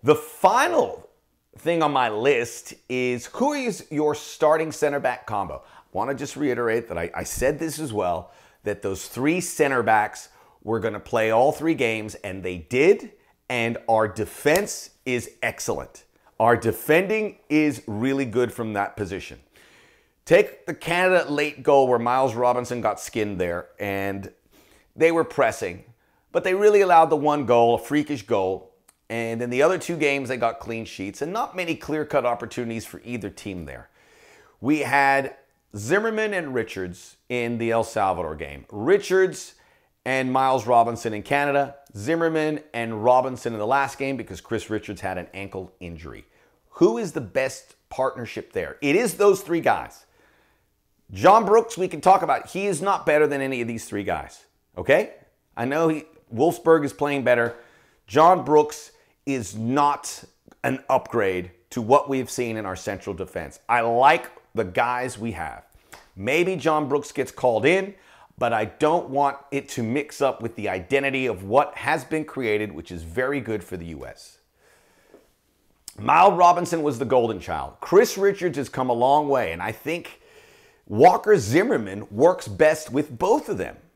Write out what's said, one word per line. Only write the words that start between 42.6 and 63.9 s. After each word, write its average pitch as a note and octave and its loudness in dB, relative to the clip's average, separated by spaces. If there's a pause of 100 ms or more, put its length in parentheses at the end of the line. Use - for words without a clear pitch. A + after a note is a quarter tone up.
and A2+ -6
Robinson B2 2
in A2 -8
the G#2 -4
last C3+ -2
game C3+ -4
because G2 -12
Chris - -6
Richards G#2 -6
had F#2 -6
an E2+ -10
ankle F#2+ -12
injury. D#2 -16 (520)
Who G#3+ 4
is G#3 -6
the D#3 -6
best B2+ -4 (160)
partnership B2 -6
there? D#2+ -6
It C#3+ 2
is A3+ 0
those G3+ 4
three E3 -2
guys. G2+ -2 (1080)
John F#3 6
Brooks, A3 2
we F#3 -2
can D#3+ -8
talk F#3 6
about. C#3 -2
He G3 -6
is E3+ -2
not F#3+ 0
better D3+ 4
than C#3 -2
any C3+ -4
of A#2 -4
these A2+ -8
three G2+ -6
guys, E2 -8 (320)
okay? D3 2 (420)
I A#2+ -4
know D#3 0
he, D#3 -2 (300)
Wolfsburg D#3+ 4
is - -6
playing C#3+ -2
better. A#2+ 4 (520)
John D#3 6
Brooks D3+ 2 (340)
is A#2 -6
not C#3 -2 (400)
an C3 -4
upgrade G2 0 (200)
to B2 -6
what C3+ 4
we've C3 -4
seen A#2 -4
in A2 -8
our F#2+ -6
central G2 -8
defense. F2 -10
I A#2+ 2
like B2+ 4 (240)